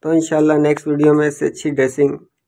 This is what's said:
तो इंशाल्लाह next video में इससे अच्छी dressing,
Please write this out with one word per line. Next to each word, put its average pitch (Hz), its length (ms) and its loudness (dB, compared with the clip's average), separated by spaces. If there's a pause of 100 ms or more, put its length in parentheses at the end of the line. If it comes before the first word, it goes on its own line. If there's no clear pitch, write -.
तो 156 120 -2
इंशाल्लाह 156 440 2
next 147 300 -2
video 147 260 2
में 151 120 0
इससे 147 200 -4
अच्छी - 260 -6
dressing, 139 460 0 (300)